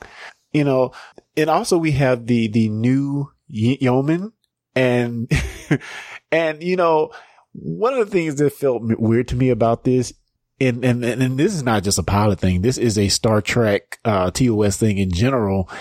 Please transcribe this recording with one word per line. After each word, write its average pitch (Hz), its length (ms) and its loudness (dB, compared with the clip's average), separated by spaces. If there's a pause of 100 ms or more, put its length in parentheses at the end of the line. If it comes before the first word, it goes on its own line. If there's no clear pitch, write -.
(540)
you 147 100 2
know, 131 280 0 (440)
and 156 140 2
also 185 280 2
we 160 140 0
have 127 360 0
the, 117 200 2
the 110 220 2
new 139 640 -2 (180)
y-, 117 300 0
yeoman 143 540 0 (420)
and, 123 560 0 (480)
<laughs> - 520 -18
and, 156 320 0
you 180 120 -2
know, 165 360 2 (420)
one 180 400 -4
of 262 60 0
the 208 120 -2
things 165 240 0
that 143 160 2
felt 123 320 -2
m-, 113 160 0
weird 113 300 2
to 127 60 -4
me 127 140 2
about 117 340 2
this, 127 300 0 (460)
and, 123 260 0
and, 120 180 0
and, 120 200 -2
and 131 160 -2
this 196 160 0
is 147 80 -4
not 110 200 0
just 98 140 -2
a 90 60 -2
pilot 101 360 0
thing, 92 220 0
this 120 160 0
is 107 220 0
a 98 100 2
Star 107 320 0
Trek, 107 640 -2
uh, 95 260 0
T 127 180 0
O 107 120 2
S 101 160 0
thing 107 220 0
in 95 120 0
general, 98 580 0 (120)